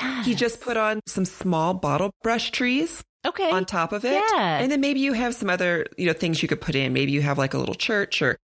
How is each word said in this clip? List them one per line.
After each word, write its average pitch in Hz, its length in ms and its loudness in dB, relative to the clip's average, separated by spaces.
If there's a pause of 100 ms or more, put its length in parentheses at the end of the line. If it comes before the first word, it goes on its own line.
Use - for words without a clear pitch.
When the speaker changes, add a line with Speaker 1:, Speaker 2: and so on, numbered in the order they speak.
(240)
Speaker 1:
he 240 100 2
just 233 220 0
Speaker 2:
Yes. - 80 -14
Speaker 1:
put 240 120 -2
on 214 300 0
some - 180 0
small 175 480 2
bottle 175 380 0 (140)
brush 226 260 0
trees 269 540 0 (200)
Speaker 2:
Okay. 359 240 -2
Speaker 1:
on 185 160 2
top 170 280 -2
of 208 120 -2
it. 254 100 0
Speaker 2:
Yeah. 320 460 2
Speaker 1:
And 262 120 0
then 285 80 2
maybe 277 180 2
you 269 140 2
have 233 240 0
some 202 120 -2
other, 180 380 2 (100)
you 160 100 0
know, 165 60 4
things 165 300 -2
you 160 60 0
could - 120 -2
put 156 140 -2
in. 135 180 0
Maybe 139 200 2
you 143 100 2
have, 143 160 2
like, 135 160 0
a 135 40 0
little - 180 -2
church - 460 -2
or, 127 140 2 (140)